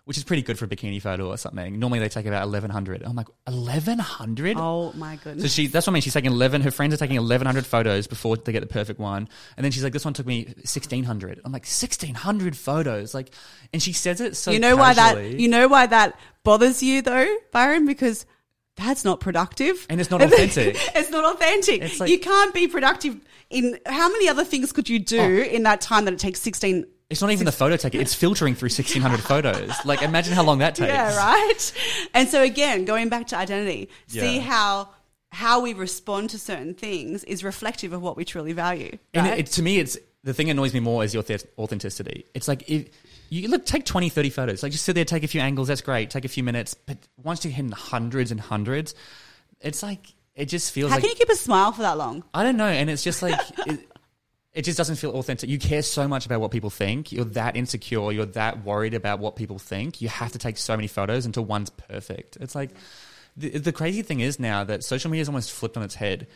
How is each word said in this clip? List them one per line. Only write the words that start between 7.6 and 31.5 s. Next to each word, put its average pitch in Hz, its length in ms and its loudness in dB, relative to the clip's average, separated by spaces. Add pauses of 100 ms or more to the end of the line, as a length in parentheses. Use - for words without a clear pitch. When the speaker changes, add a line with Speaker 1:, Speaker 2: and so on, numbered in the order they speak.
Speaker 1:
photos 107 420 2
before 113 300 -2
they 113 160 -4
get 113 80 0
the - 60 -6
perfect 107 300 -6
one. 101 300 -4 (300)
And 131 80 -4
then 139 80 0
she's 131 100 -2
like, 135 80 -2
"This 143 140 -4
one 147 80 -2
took 131 120 -6
me 120 280 -4 (100)
sixteen - 400 -4
hundred." 101 400 -6
I'm 131 80 -10
like, 135 140 -10
"Sixteen - 500 -4
hundred 185 400 -2
photos?" 127 580 -2
Like, 131 180 -10 (420)
and 160 100 -2
she 185 80 -2
says 180 300 -2
it 240 160 -4
so - 140 -2
Speaker 2:
You 214 80 4
know 247 180 8
why 262 160 10
that, 226 220 8
Speaker 1:
casually. 131 260 -4
Speaker 2:
you 233 80 6
know 240 180 8
why 262 200 8
that 214 300 6 (280)
bothers 240 360 6
you 262 200 2
though, 254 260 4 (240)
Byron? 294 340 4
Because 262 400 0 (520)
that's 233 260 -2
not - 160 2
productive. 190 680 -2
Speaker 1:
And 170 100 0
it's 175 100 -2
not 180 120 4
Speaker 2:
<laughs> 277 40 10
Speaker 1:
authentic. 156 520 6 (180)
Speaker 2:
It's 311 160 2
not 311 140 2 (100)
authentic. 359 460 2
Speaker 1:
It's 170 180 -4
like 185 100 2
Speaker 2:
You 349 100 6
can't 392 340 4
be 349 160 4
productive 285 500 0 (300)
in, 247 360 0
how 302 220 2
many 392 220 4
other 285 160 2
things 269 260 -2
could - 160 -2
you 226 120 2
do 220 200 0
Speaker 1:
Oh. 190 240 6
Speaker 2:
in 226 200 0
that 208 180 4
time 208 240 2
that 185 80 0
it 165 80 -6
takes 190 180 -4
sixteen? 190 460 0 (240)
Speaker 1:
It's 156 120 -4
not 202 80 2
even 185 160 2
the 151 60 4
photo 151 260 2
taker. - 220 -2
It's - 160 0
filtering 165 400 2
through 123 140 -2
sixteen 135 340 0
hundred 123 160 4
photos. 107 520 0 (140)
Like, 143 160 0
imagine 165 320 2
how 180 80 6
long 151 180 6
that 156 140 2
takes. - 140 0
Speaker 2:
<laughs> 277 60 2
Yeah, 226 220 2
right? 403 580 4 (420)